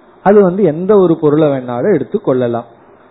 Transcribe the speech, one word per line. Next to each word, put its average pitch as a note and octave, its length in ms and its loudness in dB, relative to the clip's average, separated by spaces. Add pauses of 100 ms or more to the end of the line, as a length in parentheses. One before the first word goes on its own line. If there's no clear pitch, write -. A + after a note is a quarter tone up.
(240)
அது G3+ 180 4
வந்து F#3+ 200 0
எந்த F3+ 340 0
ஒரு F3 200 2
பொருளை D3+ 320 0
வேணாலும் C3 460 -4
எடுத்து C3 260 -4
கொள்ளலாம். A#2+ 480 -4 (420)